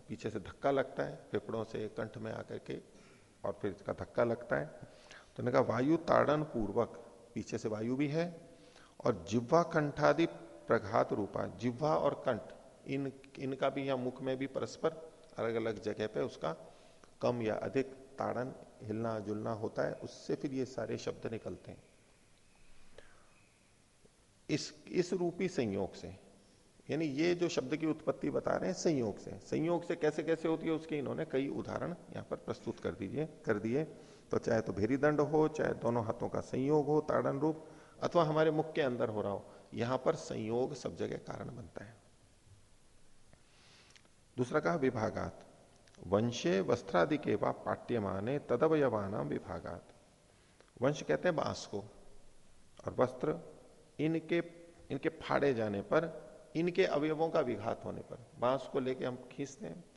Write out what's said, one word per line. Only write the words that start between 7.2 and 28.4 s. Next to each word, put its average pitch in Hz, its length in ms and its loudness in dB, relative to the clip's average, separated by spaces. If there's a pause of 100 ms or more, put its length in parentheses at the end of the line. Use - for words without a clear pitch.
पीछे 110 220 -4
से 110 120 -2
वायु 110 260 -2
भी 143 120 2
है 170 420 -2 (560)
और 92 240 2
जिह्वा 120 340 4
कंठादि 147 600 4 (420)
प्रघात 113 460 4
रूपा, 101 340 -2
जिह्वा 123 500 0
और 147 280 2
कंठ 113 160 2 (460)
इन, 135 240 -2 (280)
इनका 135 300 0
भी 135 200 -2
या 135 60 4
मुख 123 260 -2
में 131 160 0
भी 135 100 -2
परस्पर 127 420 -2 (500)
अलग-अलग 113 420 0
जगह 107 260 -2
पे 143 140 -2
उसका 151 520 -4 (480)
कम 120 200 2
या 107 140 2
अधिक 131 380 0
ताड़न, 107 600 -4 (280)
हिलना 113 380 -2
जुलना 107 320 -4
होता 110 320 -2
है, 139 100 0
उससे - 420 -6
फिर 143 180 -6
ये 131 120 -2
सारे 117 320 -4
शब्द 113 300 -6
निकलते 101 440 -8
हैं - 120 -18 (2750)
इस, - 380 -4
इस 180 260 0
रूपी 180 340 0
संयोग 98 460 0
से। 87 220 -12 (760)
यानी 156 160 0
ये 156 300 2
जो 175 140 0
शब्द 139 280 -2
की 160 80 -2
उत्पत्ति 151 440 0
बता 135 220 0